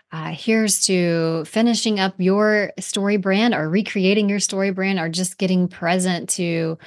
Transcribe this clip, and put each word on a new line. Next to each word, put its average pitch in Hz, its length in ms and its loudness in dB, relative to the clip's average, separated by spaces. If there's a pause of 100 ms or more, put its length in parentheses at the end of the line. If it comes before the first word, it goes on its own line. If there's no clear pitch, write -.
(120)
uh, 160 200 -8
here's 220 540 0
to 165 580 0
finishing 226 540 0
up 190 200 0
your 202 600 2
story 202 380 -2
brand 196 380 2
or 156 140 -2
recreating 202 600 2
your 202 100 0
story 196 320 -2
brand 190 300 -2
or 165 80 -2
just 175 300 -4
getting 180 280 2
present 180 640 -2
to 165 560 -2